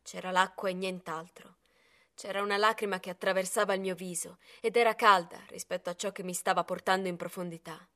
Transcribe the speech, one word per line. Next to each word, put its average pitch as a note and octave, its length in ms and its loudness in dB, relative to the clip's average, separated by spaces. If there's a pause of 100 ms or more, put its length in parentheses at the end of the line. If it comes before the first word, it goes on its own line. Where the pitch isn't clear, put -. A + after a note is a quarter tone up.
C'era F#3 300 -10
l'acqua F#3+ 380 2
e F#3 40 -2
nient'altro. F3+ 840 -8 (580)
C'era G3 260 -6
una G3+ 140 0
lacrima G#3 460 2
che F#3+ 80 -10
attraversava F#3+ 640 0
il F#3+ 80 0
mio F#3 120 -2
viso F3+ 460 -8 (220)
ed A3+ 160 0
era A3+ 180 4
calda F#3 520 4
rispetto - 420 -8
a F3 60 -6
ciò F#3+ 180 -6
che G3 100 -10
mi F3+ 100 -6
stava F#3 300 2
portando F#3 460 0
in F3 80 -4
profondità. E3+ 800 -10